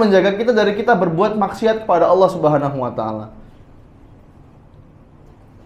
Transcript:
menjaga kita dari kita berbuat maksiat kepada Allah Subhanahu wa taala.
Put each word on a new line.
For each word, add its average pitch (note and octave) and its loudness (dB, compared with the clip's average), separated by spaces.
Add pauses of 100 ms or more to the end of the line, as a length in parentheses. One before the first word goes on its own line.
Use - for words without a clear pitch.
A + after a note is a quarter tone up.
menjaga F#3+ 4
kita A#3 0
dari G3+ 0
kita A3+ 2
berbuat F#3 0
maksiat A3 -2
kepada E3+ 2
Allah F3+ 2
Subhanahu C#3+ -2
wa B2 -6
taala. A2 -8 (2250)